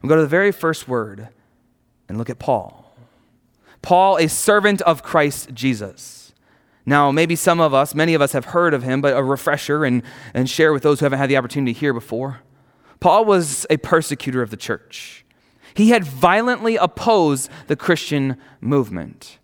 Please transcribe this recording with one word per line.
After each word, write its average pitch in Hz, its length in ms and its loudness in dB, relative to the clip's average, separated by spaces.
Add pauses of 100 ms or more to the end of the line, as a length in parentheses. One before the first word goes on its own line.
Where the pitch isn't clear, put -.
We 127 80 -6
go 156 80 4
to 160 40 4
the 151 60 2
very 185 240 2
first 160 380 -4
word 110 400 -8 (800)
and 110 80 -8
look 113 120 -8
at 123 80 -10
Paul. - 560 -6 (880)
Paul, 185 360 4
a 160 100 2
servant 208 540 2
of 165 220 0
Christ 147 500 -2
Jesus. 113 800 -8 (520)
Now, 143 260 4
maybe 165 260 0
some 170 240 2
of 151 120 2
us, 139 220 0
many 165 180 2
of 156 80 2
us 139 120 0
have 131 120 -2
heard 170 280 0
of 127 100 -2
him, 131 160 -2
but 139 160 0
a 135 80 0
refresher 143 600 -2
and, 123 180 0 (300)
and 127 160 -2
share 156 240 2
with 131 100 -2
those 147 160 2
who 151 60 0
haven't 135 140 0
had 139 100 -2
the 135 80 2
opportunity 127 360 -2
to 117 60 -10
hear 147 140 -2
before. 120 480 -8 (580)
Paul 185 240 4
was 180 460 0
a 156 80 2
persecutor 143 640 -2
of 110 80 -6
the 107 80 -12
church. - 680 -12 (520)
He 214 160 6
had 226 120 4
violently 208 720 2
opposed 170 720 0 (180)
the 151 100 -2
Christian 143 580 -2 (240)
movement. 107 840 -4